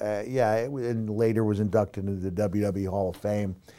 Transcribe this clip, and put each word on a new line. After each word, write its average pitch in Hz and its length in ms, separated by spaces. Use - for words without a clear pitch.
uh, 104 260
yeah, 120 280
it 117 100
w-, 131 200
and 113 240
later 110 360
was 104 160
inducted 101 440
into 98 160
the 95 80
W 104 360
W 98 220
E 92 40
Hall 98 180
of 85 60
Fame. 104 400